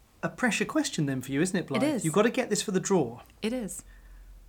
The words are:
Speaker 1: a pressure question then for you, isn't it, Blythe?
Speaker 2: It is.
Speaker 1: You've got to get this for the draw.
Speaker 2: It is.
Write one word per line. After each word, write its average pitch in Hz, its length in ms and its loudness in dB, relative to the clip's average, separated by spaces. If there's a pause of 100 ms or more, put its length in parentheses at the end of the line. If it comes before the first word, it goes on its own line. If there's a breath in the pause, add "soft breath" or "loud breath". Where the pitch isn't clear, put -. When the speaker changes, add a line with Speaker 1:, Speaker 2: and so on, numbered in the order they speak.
(220)
Speaker 1:
a 165 80 -2
pressure - 360 0
question 294 400 0
then 135 160 -2
for 131 100 -8
you, 139 100 2
isn't 190 160 0
it, 160 100 -2
Blythe? 208 160 0
Speaker 2:
It 277 40 2
is. 233 180 0
Speaker 1:
You've 156 80 0
got 208 100 6
to 233 60 6
get 240 200 -2
this 208 120 0
for 214 100 -4
the 185 80 2
draw. 151 420 0 (200)
Speaker 2:
It 220 120 -2
is. 254 300 -8 (640 soft breath)